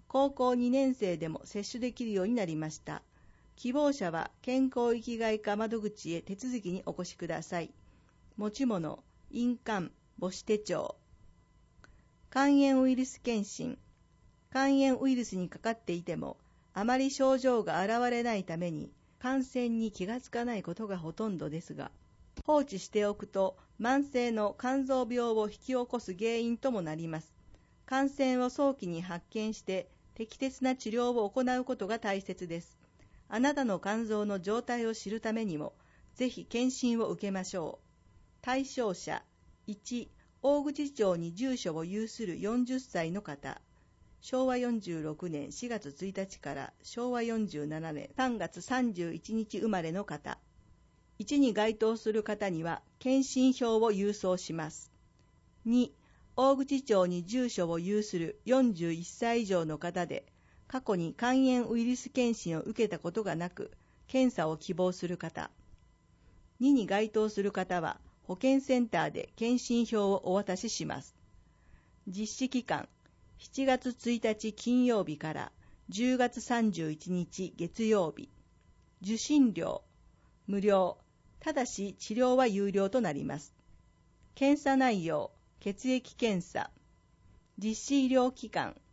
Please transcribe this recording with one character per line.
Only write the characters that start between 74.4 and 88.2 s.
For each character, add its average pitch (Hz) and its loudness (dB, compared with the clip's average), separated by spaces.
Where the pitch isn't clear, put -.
金 247 2
曜 226 4
日 156 -6
か 156 -6
ら 139 -8
十 247 0
月 247 0
三 226 2
十 165 -4
一 156 -6
日 180 -4
月 170 -4
曜 202 4
日。 - -16
受 214 -2
診 269 6
料、 - -4
無 196 0
料。 190 4
た 311 -4
だ 277 0
し 196 -6
治 - -6
療 254 4
は 262 6
有 202 0
料 196 2
と 262 2
な 185 0
り 139 -4
ま 143 -6
す。 - -20
検 285 4
査 269 2
内 240 4
容、 156 -2
血 202 -6
液 254 0
検 196 2
査。 - -6
実 214 -2
施 277 2
医 - 4
療 254 4